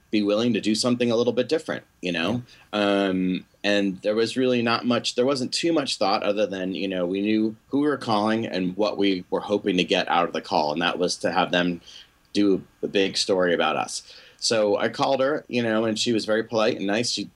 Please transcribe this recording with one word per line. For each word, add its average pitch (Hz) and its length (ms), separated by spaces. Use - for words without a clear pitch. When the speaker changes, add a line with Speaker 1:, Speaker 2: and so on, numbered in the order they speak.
Speaker 1:
be 107 120
willing 107 320
to 95 60
do 104 140
something 120 360
a 113 60
little 120 160
bit 123 160
different, 156 360
you 90 80
know? 92 320
Speaker 2:
Yeah. 104 80
Speaker 1:
Um, 92 360
and 101 400
there 104 140
was 113 200
really 127 260
not 117 240
much, 120 280
there 123 120
wasn't 135 260
too 165 200
much 147 260
thought 101 240
other 104 240
than, 92 280
you 92 140
know, 92 180
we 98 140
knew 110 340
who 139 120
we 147 60
were 143 120
calling 110 480
and 92 300
what 104 220
we 95 320
were 92 100
hoping 101 360
to 90 80
get 90 240
out 85 180
of 82 60
the 85 80
call, 76 320
and 82 100
that 87 160
was 87 200
to 95 120
have 87 220
them 87 280
do 101 300
a 73 60
big 98 280
story 92 380
about 78 220
us. - 260
So 104 400
I 113 100
called 139 320
her, 139 280
you 123 140
know, 113 220
and 110 140
she 120 140
was 107 120
very 110 180
polite 113 360
and 98 80
nice. 104 240
She - 260